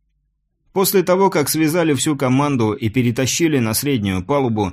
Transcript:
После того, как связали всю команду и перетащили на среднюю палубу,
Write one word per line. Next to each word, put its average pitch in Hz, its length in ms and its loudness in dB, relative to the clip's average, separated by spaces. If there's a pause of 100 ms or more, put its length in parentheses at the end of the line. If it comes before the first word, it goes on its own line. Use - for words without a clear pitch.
(720)
После 190 320 2
того, 185 260 2
как 147 200 -2
связали 160 440 0
всю 143 220 0
команду 131 560 0
и 110 160 -4
перетащили 131 720 0
на 113 140 -2
среднюю 101 500 -2
палубу, 110 500 -2